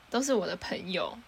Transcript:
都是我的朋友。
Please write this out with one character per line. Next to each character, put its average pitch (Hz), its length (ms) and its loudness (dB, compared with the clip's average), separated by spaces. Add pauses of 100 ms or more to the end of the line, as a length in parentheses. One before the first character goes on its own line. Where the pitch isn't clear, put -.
都 240 120 2
是 269 120 2
我 190 120 4
的 175 120 -2
朋 - 340 -6
友。 180 260 -2 (100)